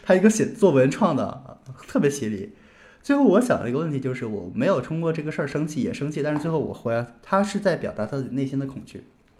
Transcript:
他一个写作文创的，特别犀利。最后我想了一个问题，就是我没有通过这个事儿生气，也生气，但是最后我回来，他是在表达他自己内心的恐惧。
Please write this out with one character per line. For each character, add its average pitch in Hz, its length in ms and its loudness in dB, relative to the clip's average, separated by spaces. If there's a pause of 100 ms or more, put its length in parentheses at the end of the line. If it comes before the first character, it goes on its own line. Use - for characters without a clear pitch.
他 180 100 6
一 185 60 6
个 214 100 8
写 180 160 2
作 - 240 4
文 135 180 6
创 160 280 2
的， - 420 -6 (300)
特 - 100 0
别 151 100 4
犀 113 200 -2
利。 101 240 -6 (500)
最 285 140 0
后 285 80 4
我 202 160 6
想 240 200 2
了 113 80 -4
一 120 40 -2
个 139 80 -2
问 165 100 -4
题， 143 80 -2
就 127 160 -4
是 123 120 -8
我 92 280 -8
没 127 120 0
有 180 140 2
通 160 200 -4
过 165 120 0
这 160 80 -6
个 151 120 -6
事 165 100 -4
儿 147 60 -4
生 151 180 -2
气， 135 160 -4
也 - 100 -2
生 143 160 -6
气， 147 140 -4
但 151 100 -2
是 147 80 -2
最 160 80 -4
后 160 120 0
我 113 120 -4
回 113 220 -6
来， 117 100 -2 (160)
他 196 220 2
是 202 160 -2
在 196 160 0
表 135 160 -6
达 107 160 -6
他 139 100 -6
自 135 80 -4
己 120 120 -10
内 135 100 -2
心 135 140 -4
的 139 60 -4
恐 135 200 -12
惧。 - 160 -18 (380)